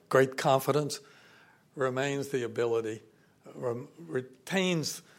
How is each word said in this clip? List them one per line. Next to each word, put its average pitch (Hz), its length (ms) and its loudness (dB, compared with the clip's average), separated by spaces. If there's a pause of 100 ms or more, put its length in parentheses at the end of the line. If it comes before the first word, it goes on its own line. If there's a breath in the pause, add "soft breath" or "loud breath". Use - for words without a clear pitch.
great 131 280 6
confidence, 143 640 2 (760 loud breath)
remains 139 540 -2
the 131 160 -2
ability, 113 580 -2 (520 soft breath)
rem-, 131 340 -6 (100)
retains 165 1040 -2 (160 soft breath)